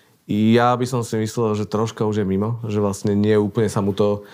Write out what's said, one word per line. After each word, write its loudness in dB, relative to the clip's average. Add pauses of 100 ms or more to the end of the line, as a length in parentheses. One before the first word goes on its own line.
(260)
Ja 4
by -2
som -2
si -4
myslel, -2
že -4
troška -2
už 0
je -2
mimo, -2
že -2
vlastne -2
nie 4
úplne 0
sa -2
mu 0
to, 0